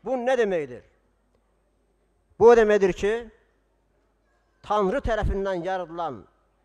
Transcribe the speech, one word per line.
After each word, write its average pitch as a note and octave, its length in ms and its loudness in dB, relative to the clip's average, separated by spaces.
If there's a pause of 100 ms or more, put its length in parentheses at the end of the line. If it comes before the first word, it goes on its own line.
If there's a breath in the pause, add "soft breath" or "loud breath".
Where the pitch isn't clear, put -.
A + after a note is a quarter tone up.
Bu A#3+ 120 -6
nə B3 220 -2
deməkdir? D#3+ 460 -4 (1600)
Bu A3+ 120 10
o A#3+ 40 10
deməkdir G#3 400 2
ki, G3+ 180 -4 (1500)
Tanrı G#3 400 -2
tərəfindən G3 600 -4
yaradılan E3+ 560 -8 (440)